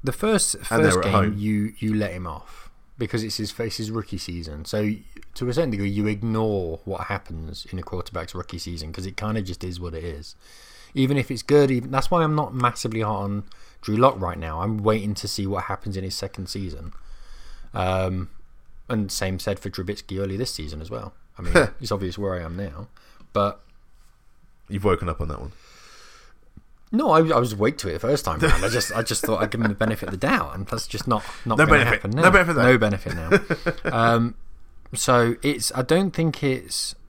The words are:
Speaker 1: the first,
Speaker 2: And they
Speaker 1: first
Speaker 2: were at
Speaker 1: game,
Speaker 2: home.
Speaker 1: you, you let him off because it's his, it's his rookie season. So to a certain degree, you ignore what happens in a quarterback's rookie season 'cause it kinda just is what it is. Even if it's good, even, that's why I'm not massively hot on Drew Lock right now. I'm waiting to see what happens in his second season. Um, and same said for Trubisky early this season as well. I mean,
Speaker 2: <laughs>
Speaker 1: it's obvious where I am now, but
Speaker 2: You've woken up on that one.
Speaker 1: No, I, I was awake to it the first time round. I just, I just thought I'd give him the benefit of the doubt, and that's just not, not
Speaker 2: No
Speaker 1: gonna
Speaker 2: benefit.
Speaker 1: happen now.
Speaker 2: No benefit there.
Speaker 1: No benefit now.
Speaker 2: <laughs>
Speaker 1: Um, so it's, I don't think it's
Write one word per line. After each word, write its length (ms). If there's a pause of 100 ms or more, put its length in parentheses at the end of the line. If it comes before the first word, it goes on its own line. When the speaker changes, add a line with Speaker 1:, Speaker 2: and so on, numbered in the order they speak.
Speaker 1:
the 80
first, 440 (160)
Speaker 2:
And 120
they 60
Speaker 1:
first 80
Speaker 2:
were 60
at 20
Speaker 1:
game, 80
Speaker 2:
home. 240
Speaker 1:
you, 400
you 160
let 180
him 140
off 460 (260)
because 260
it's 140
his, 220
it's 180
his 140
rookie 260
season. 460
So 280 (420)
to 160
a 40
certain 180
degree, 180
you 180
ignore 800
what 220
happens 640
in 60
a 60
quarterback's 500
rookie 240
season 360
'cause 120
it 120
kinda 240
just 240
is 160
what 120
it 120
is. 300 (580)
Even 240
if 120
it's 120
good, 300
even, 200
that's 180
why 140
I'm 120
not 200
massively 460
hot 220
on 200 (380)
Drew 160
Lock 240
right 180
now. 220
I'm 160
waiting 380
to 120
see 180
what 200
happens 320
in 80
his 100
second 320
season. 460 (800)
Um, 560 (580)
and 240
same 280
said 200
for 100
Trubisky 520
early 160
this 160
season 260
as 100
well. 240 (240)
I 40
mean, 120
Speaker 2:
<laughs> 280
Speaker 1:
it's 100
obvious 260
where 220
I 40
am 120
now, 320 (460)
but 260 (1120)
Speaker 2:
You've 160
woken 240
up 120
on 60
that 140
one. 100 (1400)
Speaker 1:
No, 200
I, 80
I 200
was 140
awake 260
to 100
it 40
the 60
first 260
time 140
round. 240
I 60
just, 240
I 100
just 200
thought 200
I'd 80
give 100
him 60
the 80
benefit 320
of 40
the 60
doubt, 380
and 100
that's 220
just 200
not, 160 (220)
not 120
Speaker 2:
No 80
Speaker 1:
gonna 140
Speaker 2:
benefit. 160
Speaker 1:
happen 160
now. 120
Speaker 2:
No 80
benefit 240
there. 100
Speaker 1:
No 120
benefit 380
now. 760
Speaker 2:
<laughs> 0
Speaker 1:
Um, 440 (580)
so 500
it's, 320
I 60
don't 300
think 320
it's 520 (140)